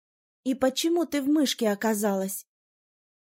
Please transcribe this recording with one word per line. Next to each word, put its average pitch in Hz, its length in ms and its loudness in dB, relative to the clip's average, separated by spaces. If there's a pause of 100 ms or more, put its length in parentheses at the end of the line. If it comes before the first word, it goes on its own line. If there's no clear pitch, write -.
(440)
И 262 100 -2
почему 320 520 0
ты 285 160 -2
в 262 60 -2
мышке 285 420 2
оказалась?" 202 760 -2 (920)